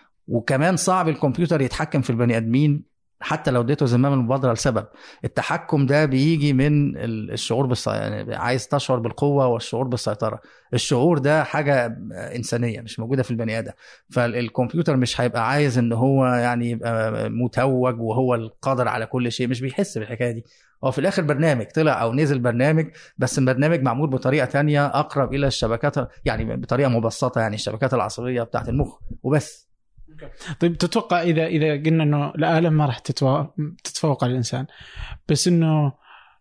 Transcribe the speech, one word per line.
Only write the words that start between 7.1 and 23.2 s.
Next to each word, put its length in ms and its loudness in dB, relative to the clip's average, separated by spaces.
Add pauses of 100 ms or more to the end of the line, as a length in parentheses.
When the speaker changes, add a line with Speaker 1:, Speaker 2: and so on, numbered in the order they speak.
Speaker 1:
الشعور 440 0
بالس-، 120 -4
يعني 480 -4
عايز 340 -2
تشعر 300 0
بالقوة 480 0
والشعور 420 -2
بالسيطرة. 520 -4 (340)
الشعور 440 2
ده 260 2
حاجة 540 0 (140)
إنسانية 680 -4
مش 200 -12
موجودة 220 -2
في 80 -4
البني 280 -4
آدم. 140 -8 (380)
فالكمبيوتر 840 0
مش 240 0
هيبقى 280 0
عايز 300 2
إن 140 2
هو 340 4
يعني 440 0
يبقى 600 -2
متوج 720 0
وهو 340 0
القادر 540 -2
على 180 -2
كل 260 -2
شيء، 160 -2
مش 120 -2
بيحس 380 -4
بالحكاية 320 -4
دي. 140 -8 (400)
هو 60 0
في 80 -4
الآخر 240 0
برنامج 440 2
طلع 360 0
أو 120 0
نزل 240 2
برنامج، 480 2 (320)
بس 220 0